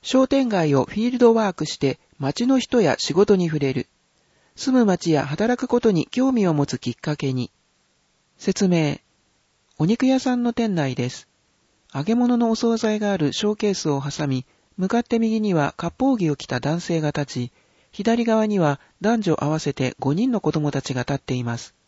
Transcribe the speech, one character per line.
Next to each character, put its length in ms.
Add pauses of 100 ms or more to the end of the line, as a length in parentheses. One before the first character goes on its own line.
商 240
店 220
街 260
を 100
フ 120
ィ 120
ー 40
ル 60
ド 140
ワ 160
ー 40
ク 120
し 140
て 200 (200)
街 280
の 120
人 220
や 180
仕 140
事 240
に 100
触 140
れ 120
る。 140 (720)
住 240
む 40
街 280
や 120
働 340
く 100
こ 120
と 100
に 200
興 220
味 140
を 60
持 140
つ 120
き 120
っ 60
か 200
け 160
に。 180 (880)
説 320
明。 300 (800)
お 80
肉 180
屋 160
さ 140
ん 80
の 100
店 220
内 200
で 140
す。 200 (680)
揚 100
げ 100
物 220
の 140
お 40
惣 240
菜 200
が 140
あ 40
る 160
シ 140
ョ 60
ー 20
ケ 160
ー 40
ス 160
を 120
挟 240
み、 180 (340)
向 100
か 120
っ 20
て 160
右 220
に 120
は 240
割 220
烹 200
着 120
を 60
着 100
た 120
男 220
性 220
が 60
立 420
ち、 20 (380)
左 340
側 220
に 120
は 220 (220)
男 180
女 240
合 60
わ 80
せ 160
て 240
五 160
人 180
の 80
子 120
供 180
た 100
ち 140
が 80
立 100
っ 60
て 160
い 100
ま 140
す。 160 (140)